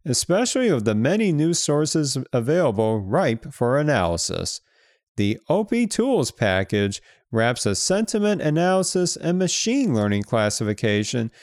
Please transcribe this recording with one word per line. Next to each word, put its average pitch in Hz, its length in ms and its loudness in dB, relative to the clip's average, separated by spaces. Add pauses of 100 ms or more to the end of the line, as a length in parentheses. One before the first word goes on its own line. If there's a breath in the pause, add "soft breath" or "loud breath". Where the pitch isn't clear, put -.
especially 220 640 0
of 120 180 0
the 110 80 4
many 180 360 2
new 160 220 2
sources 151 640 0 (160)
available 113 680 2
ripe 117 520 -2
for 127 260 0
analysis. 87 840 -2 (540 soft breath)
The 104 220 0 (100)
O 202 160 0
P 233 220 0
Tools 220 440 0
package 98 720 0 (280 soft breath)
wraps 117 360 0
a 101 80 0
sentiment 208 640 0
analysis 180 760 0
and 175 240 -2
machine 220 560 0
learning 104 280 2
classification 107 1080 0 (120)